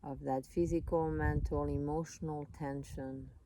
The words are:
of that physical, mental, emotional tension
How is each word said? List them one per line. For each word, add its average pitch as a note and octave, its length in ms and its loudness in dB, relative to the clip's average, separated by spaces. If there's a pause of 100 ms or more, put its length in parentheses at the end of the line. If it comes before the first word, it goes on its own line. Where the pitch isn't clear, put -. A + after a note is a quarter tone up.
of C#3 200 -6
that C3+ 220 0
physical, E3 640 2
mental, D3+ 540 2
emotional D3 840 -2 (100)
tension C3+ 720 -6 (160)